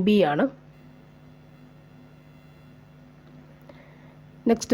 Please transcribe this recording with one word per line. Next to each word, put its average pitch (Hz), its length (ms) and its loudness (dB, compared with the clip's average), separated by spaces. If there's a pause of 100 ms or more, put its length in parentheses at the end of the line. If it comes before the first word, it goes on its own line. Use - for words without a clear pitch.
ബി 208 80 4 (140)
ആണ്. 160 140 -2 (4000)
Next 226 220 -2